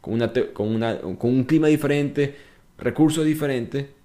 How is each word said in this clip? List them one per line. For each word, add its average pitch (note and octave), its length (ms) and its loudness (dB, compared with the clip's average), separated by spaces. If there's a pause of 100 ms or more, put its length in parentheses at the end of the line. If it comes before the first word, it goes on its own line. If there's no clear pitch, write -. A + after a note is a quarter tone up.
con G#2 140 -4
una A2+ 180 0
te-, - 180 0
con G#2+ 220 -2
una, A2+ 240 0
con F#2 320 -4
un B2+ 140 4
clima D3+ 240 2
diferente, C#3+ 680 0 (420)
recursos D#3 460 2
diferentes C#3 640 -2 (200)